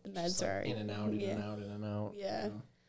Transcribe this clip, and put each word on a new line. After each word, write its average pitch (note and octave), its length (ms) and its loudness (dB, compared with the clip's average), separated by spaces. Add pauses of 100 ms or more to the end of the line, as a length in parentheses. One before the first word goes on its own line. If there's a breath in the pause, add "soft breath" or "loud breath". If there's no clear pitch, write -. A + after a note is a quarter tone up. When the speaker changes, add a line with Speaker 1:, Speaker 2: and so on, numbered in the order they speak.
Speaker 1:
the G3+ 60 -8
meds F#3+ 160 -2
Speaker 2:
Just, F#3 180 2
like, - 80 4
Speaker 1:
are - 120 2
Speaker 2:
in G#3+ 160 0
and G#3 120 0
out, G#2 200 2
in G#2+ 100 2
Speaker 1:
yeah. G2+ 120 2
Speaker 2:
and G#2 120 0
out, G#2 140 -2
in G#2 120 -4
and G#2 140 -4
out. G#2 320 0
Speaker 1:
Yeah. G#3 300 0
Speaker 2:
Yeah. G#3+ 40 -2 (380 soft breath)